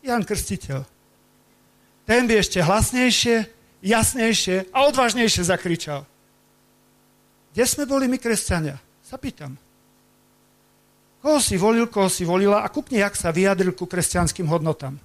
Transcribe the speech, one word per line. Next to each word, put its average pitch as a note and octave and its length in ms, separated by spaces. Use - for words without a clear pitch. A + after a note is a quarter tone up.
Jan A#3+ 180
Krstiteľ. D3 600
Ten A#3+ 220
by A3 100
ešte F#3 240
hlasnejšie, A3+ 880
jasnejšie A3 880
a C4+ 160
odvážnejšie A#3+ 560
zakričal. E3+ 640
Kde A#3 160
sme - 160
boli C4+ 240
my, B3+ 80
kresťania? F3 640
Sa C4 160
pýtam. C#3+ 380
Koho D4 180
si G#3+ 220
volil, A3+ 260
koho G3+ 220
si F3+ 180
volila G3+ 380
a G#3 80
kukni, C4 260
jak G3+ 160
sa - 160
vyjadril F#3 460
ku - 80
kresťanským F3 640
hodnotám. D3+ 560